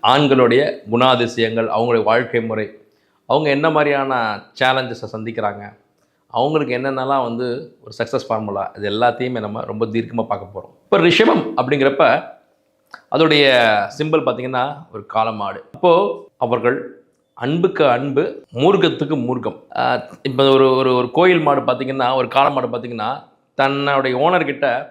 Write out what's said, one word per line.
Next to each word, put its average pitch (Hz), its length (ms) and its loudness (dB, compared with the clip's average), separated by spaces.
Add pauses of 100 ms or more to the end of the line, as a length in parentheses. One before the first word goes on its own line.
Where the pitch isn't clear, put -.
ஆண்களுடைய 131 600 4 (300)
குணாதிசயங்கள், 117 760 2
அவங்களுடைய 117 360 0
வாழ்க்கை 117 380 0
முறை, 110 240 -4 (640)
அவங்க 151 200 2
என்ன 143 200 0
மாதிரியான 143 420 0 (440)
சேலஞ்சஸை 127 560 -2
சந்திக்கிறாங்க, 110 520 -6 (720)
அவங்களுக்கு 127 440 -2
என்னென்னலாம் 131 460 -2
வந்து 120 240 -6 (340)
ஒரு - 160 -20
சக்ஸஸ் 123 300 -4
ஃபார்முலா, 104 360 -4 (140)
இது 104 120 -4
எல்லாத்தையுமே 120 500 -2
நம்ம 107 220 -8
ரொம்ப 107 240 -4
தீர்க்கமா 113 420 -4
பார்க்க 95 260 -8
போறோம். - 200 -16 (100)
இப்ப - 140 0
ரிஷபம் 170 460 4 (140)
அப்படிங்கிறப்ப 139 480 2 (1040)
அதோடைய 151 340 4 (520)
சிம்பல் 156 280 0
பார்த்தீங்கன்னா 127 520 -4 (140)
ஒரு 104 140 -14
காளை 113 280 -2
மாடு. 101 300 -8 (100)
அப்போ 175 180 2 (460)
அவர்கள் 120 400 0 (560)
அன்புக்கு 160 560 0
அன்பு, 135 340 0 (300)
மூர்க்கத்துக்கு 156 600 0
மூர்க்கம். 127 480 -6 (120)
ஆஹ், 123 260 -2 (220)
இப்ப 135 260 2
ஒரு, 135 260 6
ஒரு, 127 200 2
ஒரு 123 160 -2
கோயில் 175 280 4
மாடு 143 220 2
பார்த்தீங்கன்னா, 131 540 -2
ஒரு 127 120 0
காளை 139 240 2
மாடு 127 160 -2
பார்த்தீங்கன்னா, 117 440 -6 (460)
தன்னுடைய 135 600 0
ஓனர்கிட்ட 143 500 0 (240)